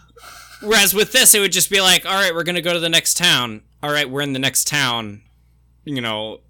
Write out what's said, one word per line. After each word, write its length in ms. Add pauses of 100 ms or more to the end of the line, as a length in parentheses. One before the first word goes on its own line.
(600)
Whereas 320
with 180
this, 220
it 60
would 120
just 180
be 120
like, 240
"All 80
right, 200
we're 100
gonna 180
go 100
to 80
the 80
next 300
town. 420 (220)
All 100
right, 160
we're 140
in 100
the 60
next 300
town. 520 (640)
You 160
know, 500